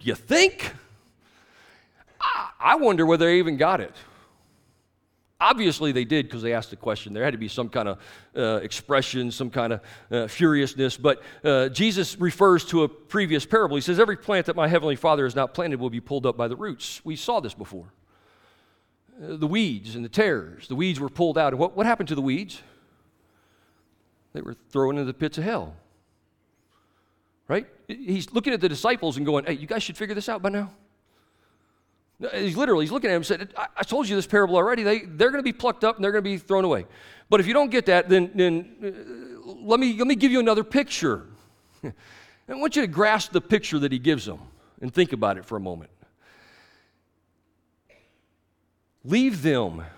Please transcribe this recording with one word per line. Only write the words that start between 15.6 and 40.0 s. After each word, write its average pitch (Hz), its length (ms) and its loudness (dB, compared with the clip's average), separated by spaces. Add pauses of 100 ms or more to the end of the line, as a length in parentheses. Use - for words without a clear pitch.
will 127 100 -4
be 117 120 -8
pulled 139 240 -6
up 123 120 0
by 120 100 -2
the 117 80 -6
roots." - 480 -12
We 160 120 -8
saw 233 240 -2
this 120 140 -10
before. 95 380 -16 (1300)
Uh, 156 140 -12
the 156 120 -4
weeds 127 480 -4
and 120 100 -10
the 117 40 -12
tares. 117 580 -2
The 131 80 -8
weeds 165 240 -2
were 139 100 -6
pulled 165 280 0
out. 151 140 2
And 127 80 -4
what, 180 160 0
what 202 100 0
happened 226 240 0
to 156 60 -2
the 139 60 -4
weeds? 135 400 -4 (1700)
They - 100 -12
were 120 140 -12 (140)
thrown 139 280 0
into 143 80 -2
the 127 80 -6
pits 151 260 -6
of 156 40 -4
hell. 131 320 -6 (1700)
Right? 175 180 -2 (220)
He's 196 440 -6
looking 247 220 0
at 196 80 -2
the 190 80 4
disciples 160 480 -2
and 143 80 -2
going, 143 200 0
"Hey, 160 80 -2
you 147 140 -8
guys 214 160 -4
should 170 140 -10
figure 208 180 -6
this 202 140 -6
out 214 120 -6
by 196 80 0
now." 202 220 -6 (1600)
He's 196 240 -2
literally, 214 260 2
he's 156 80 -4
looking 233 180 -2
at 185 40 2
him 170 60 2
and 156 60 -8
said, 190 320 -4
"I, 214 100 -6 (100)
I 196 60 -4
told 247 240 -2
you 202 80 -2
this 190 120 -2
parable 196 300 4
already. 226 260 2
They, 208 160 2
they're 190 320 0
gonna 285 100 -2
be 254 120 -2
plucked 240 300 -4
up 220 120 2
and 202 80 -6
they're 202 80 2
gonna 208 100 0
be 196 160 -4
thrown 190 280 0
away. 120 200 0 (440)
But 214 100 6
if 180 80 2
you 220 60 0
don't 285 180 4
get 247 160 2
that, 180 220 6
then, 185 260 6
then, 180 480 2
uh, - 680 -14 (120)
let 220 160 4
me, 247 180 2
let 240 80 2